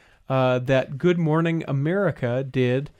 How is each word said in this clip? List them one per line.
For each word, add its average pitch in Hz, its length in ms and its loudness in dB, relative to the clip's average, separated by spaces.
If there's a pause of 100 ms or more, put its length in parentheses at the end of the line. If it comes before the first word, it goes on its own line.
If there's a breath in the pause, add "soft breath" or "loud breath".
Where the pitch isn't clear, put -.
(280 soft breath)
uh, 131 320 2
that 131 380 0
Good 175 200 2
Morning 165 500 0
America 143 760 -2
did. 131 560 0